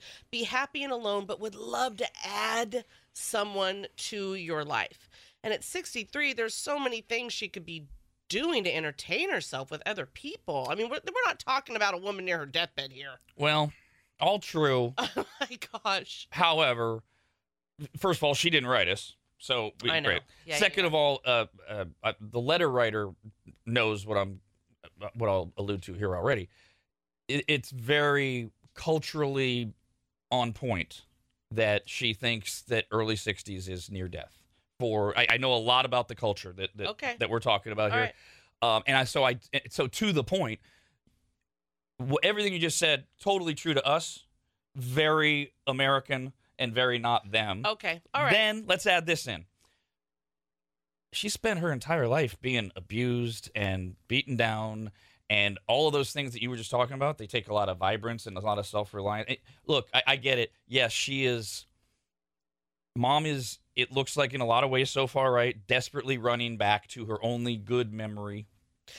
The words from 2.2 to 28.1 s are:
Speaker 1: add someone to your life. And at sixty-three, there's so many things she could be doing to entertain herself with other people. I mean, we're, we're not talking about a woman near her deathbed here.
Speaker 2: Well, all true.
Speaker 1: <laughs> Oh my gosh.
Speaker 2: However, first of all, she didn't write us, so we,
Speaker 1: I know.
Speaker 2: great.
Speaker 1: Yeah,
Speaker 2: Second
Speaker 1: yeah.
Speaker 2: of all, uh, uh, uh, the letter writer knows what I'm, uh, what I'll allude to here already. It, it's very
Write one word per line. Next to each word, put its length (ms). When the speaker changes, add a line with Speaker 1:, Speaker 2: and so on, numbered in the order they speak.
Speaker 1:
add 640
someone 760
to 380
your 280
life. 460
And 100
at 100
sixty-three, 720
there's 200
so 260
many 220
things 300
she 160
could 180
be 220
doing 360
to 100
entertain 560
herself 400
with 140
other 200
people. 640
I 60
mean, 140
we're, 160
we're 200
not 140
talking 360
about 180
a 40
woman 280
near 120
her 80
deathbed 460
here. 220
Speaker 2:
Well, 340
all 200
true. 560
Speaker 1:
<laughs> 80
Oh 100
my 200
gosh. 480
Speaker 2:
However, 720
first 220
of 40
all, 100
she 160
didn't 180
write 220
us, 260
so 340
we, 80
Speaker 1:
I 120
know. 80
Speaker 2:
great. 120
Speaker 1:
Yeah, 120
Speaker 2:
Second 260
Speaker 1:
yeah. 40
Speaker 2:
of 60
all, 300
uh, 220
uh, 160
uh, 160
the 220
letter 280
writer 420
knows 400
what 120
I'm, 240
uh, 120
what 160
I'll 280
allude 260
to 100
here 220
already. 340
It, 180
it's 240
very 800